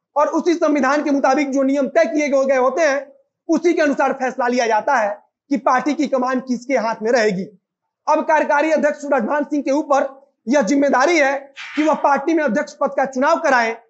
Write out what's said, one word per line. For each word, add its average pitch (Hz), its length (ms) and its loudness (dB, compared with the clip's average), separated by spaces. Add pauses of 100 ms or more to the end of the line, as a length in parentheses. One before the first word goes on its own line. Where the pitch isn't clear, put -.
(160)
और 294 140 2
उसी 320 240 0
संविधान 294 500 0
के 302 60 -2
मुताबिक 277 400 0
जो 269 120 0
नियम 269 260 0
तय 330 180 2
किए 302 240 -2
गए 269 260 2
होते 262 260 0
हैं 277 240 0 (420)
उसी 339 240 2
के 339 100 0
अनुसार 277 320 0
फैसला 254 340 -4
लिया 247 180 0
जाता 220 280 0
है 214 160 0 (400)
कि 277 80 2
पार्टी 262 360 0
की 277 140 -2
कमान 254 320 -2
किसके 254 380 -4
हाथ 220 240 -4
में 220 100 -2
रहेगी। 214 320 0 (640)
अब 302 180 2
कार्यकारी 302 480 2
अध्यक्ष 294 280 0
सूरजभान 285 440 -2
सिंह 294 180 -4
के 277 100 -2
ऊपर 285 340 0 (400)
यह 277 160 2
जिम्मेदारी 285 560 2
है 277 200 2 (380)
कि 294 60 2
वह 302 140 2
पार्टी 285 380 0
में 311 100 0
अध्यक्ष 285 300 -2
पद 277 220 -4
का 269 100 0
चुनाव 269 340 0
कराएं, 240 340 0 (160)